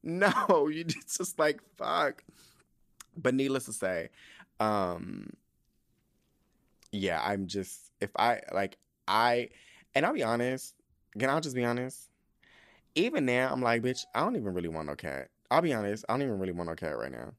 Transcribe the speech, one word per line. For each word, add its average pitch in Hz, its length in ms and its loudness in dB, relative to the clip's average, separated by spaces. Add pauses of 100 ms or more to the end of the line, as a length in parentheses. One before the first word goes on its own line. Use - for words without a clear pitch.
no, 175 640 4
<laughs> 156 40 -2
you 165 120 -4
just, - 340 -6
just - 220 -6
like, 151 220 2 (160)
fuck. 156 460 -2 (920)
But 127 160 4
needless 135 320 0
to 110 80 -10
say, 90 360 -4 (500)
um, 92 720 0 (1600)
yeah, 95 320 0
I'm 98 240 -2
just, 92 440 -8 (100)
if 101 160 -6
I, 117 240 2 (120)
like, 98 240 -2 (300)
I, 120 420 4 (440)
and 143 120 4
I'll 247 80 2
be 208 100 0
honest, 120 520 0 (420)
can 131 120 2
I 147 100 2
just 151 160 -6
be 123 100 0
honest? 123 440 -4 (840)
Even 185 300 2
now, 127 260 2
I'm 131 100 -2
like, 117 200 2
"Bitch, 127 320 -2
I 123 80 2
don't 226 140 0
even 104 180 -4
really 87 160 -2
want 80 180 -6
no 73 80 -4
cat." 67 340 -8 (220)
I'll 151 100 6
be 165 120 0
honest, 104 340 -2
I 110 60 2
don't 139 100 0
even 113 160 -2
really 95 140 -2
want 87 160 -4
no 80 60 -4
cat 76 220 -4
right 64 140 -6
now. 60 280 -12